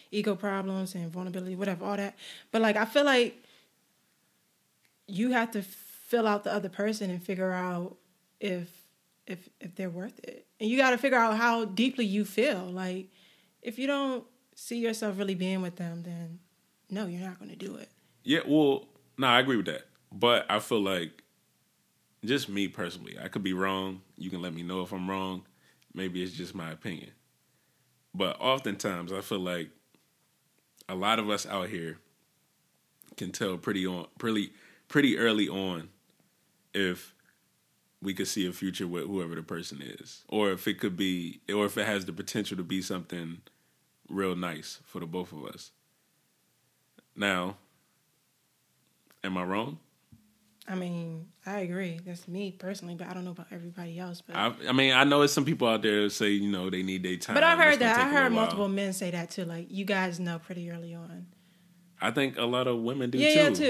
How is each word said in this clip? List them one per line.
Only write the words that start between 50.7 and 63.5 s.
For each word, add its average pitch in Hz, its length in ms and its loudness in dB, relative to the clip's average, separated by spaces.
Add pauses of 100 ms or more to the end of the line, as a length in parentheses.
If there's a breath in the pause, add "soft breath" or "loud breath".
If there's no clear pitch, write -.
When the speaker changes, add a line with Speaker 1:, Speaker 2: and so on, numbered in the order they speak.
Speaker 1:
mean, 170 520 -6 (180)
I 202 140 -6
agree. 175 460 -4
That's 175 220 -12
me 185 240 -6
personally, 185 440 -10
but 175 120 -10
I 180 60 -10
don't 180 100 -8
know 180 80 -8
about 170 200 -14
everybody 175 480 -10
else. 175 220 -10
But - 140 -10
Speaker 2:
I, 107 160 2 (160)
I 127 60 4
mean, 135 200 6
I 131 120 10
know 143 160 8
it's 143 100 8
some 143 140 4
people 131 220 2
out 110 140 4
there 104 220 4
that 104 60 4
say, 104 220 2
you 101 200 2
know, 92 180 0
they 92 140 -2
need 95 200 -2
their 90 120 -2
time. - 200 -2
Speaker 1:
But 294 80 4
I've 330 140 4
Speaker 2:
It's 339 60 6
Speaker 1:
heard 294 160 6
Speaker 2:
gonna 233 140 4
Speaker 1:
that. - 20 4
Speaker 2:
take 247 100 4
Speaker 1:
I 277 40 0
Speaker 2:
a - 20 -2
Speaker 1:
heard 285 120 4
Speaker 2:
little 240 120 4
while. 220 100 4
Speaker 1:
multiple 202 220 0
men 196 260 -2
say 185 180 -4
that 170 200 -6
too. 185 140 -6
Like, 170 260 -8
you 190 140 -6
guys 185 340 0
know 170 200 -4
pretty 175 300 -10
early 170 240 -10
on. 170 340 -14 (720 soft breath)
Speaker 2:
I 101 100 0
think 135 260 2
a 117 60 0
lot 123 240 2
of 120 120 2
women 123 300 0
do 123 80 0
Speaker 1:
Yeah, 294 120 6
Speaker 2:
too. 302 100 8
Speaker 1:
yeah, 294 100 8 (200)